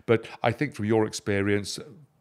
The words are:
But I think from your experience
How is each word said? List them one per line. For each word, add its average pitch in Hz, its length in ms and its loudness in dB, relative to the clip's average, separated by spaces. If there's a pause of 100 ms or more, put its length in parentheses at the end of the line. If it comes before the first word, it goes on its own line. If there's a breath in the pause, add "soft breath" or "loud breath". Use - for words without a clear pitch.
But 113 200 4 (160)
I 120 120 4
think 147 200 -4
from 104 120 -6
your 110 200 4
experience 101 720 0 (440)